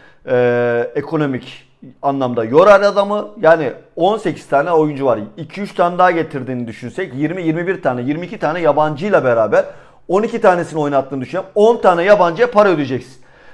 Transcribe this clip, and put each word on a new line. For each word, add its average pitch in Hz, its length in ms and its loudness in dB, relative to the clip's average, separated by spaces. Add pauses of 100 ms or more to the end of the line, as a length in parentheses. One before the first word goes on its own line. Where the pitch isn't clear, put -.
(280)
e, 120 680 0
ekonomik 143 680 -4 (360)
anlamda 127 420 -2
yorar 190 380 6
adamı. 202 460 0 (140)
Yani 160 320 2 (220)
on 196 220 0
sekiz 175 300 -6
tane 151 240 0
oyuncu 151 340 0
var. 113 140 2 (180)
İki 180 240 -14
üç 196 120 -10
tane 175 240 -2
daha 180 140 4
getirdiğini 131 560 -6
düşünsek 123 460 -10
yirmi, 156 300 -4
yirmi 165 240 -2
bir 185 140 -4
tane, 123 200 -2
yirmi 151 240 -6
iki 208 140 -12
tane 160 200 -4
yabancıyla 151 640 0
beraber 120 420 2 (420)
on 196 160 0
iki 226 180 -6
tanesini 170 380 2
oynattığını 139 420 -2
düşünüyorum. 180 340 -8
On 220 220 4
tane 175 260 2
yabancıya 202 480 2
para 208 180 4
ödeyeceksin. 135 520 -4 (320)